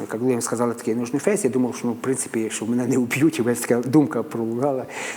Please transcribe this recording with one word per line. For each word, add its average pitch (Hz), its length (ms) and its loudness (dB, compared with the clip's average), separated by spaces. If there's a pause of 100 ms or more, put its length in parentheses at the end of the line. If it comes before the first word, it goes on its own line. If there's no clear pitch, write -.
І - 20 -6
коли 113 240 0
їм 120 120 2
сказали, 120 320 0
такий - 200 -2
нужний 120 260 -2
фейс, 202 240 2
я 131 60 2
думав, 123 260 0
що, - 100 -6
ну, 120 60 0
в 113 40 -6
принципі, 117 540 -2
що - 160 -6
мене 120 200 2
не 135 120 2
уб'ють, 131 400 2
і 123 40 2
в 110 40 -2
мене 120 120 0
така 123 300 0
думка 131 340 4
пролугала: 120 600 -2 (320)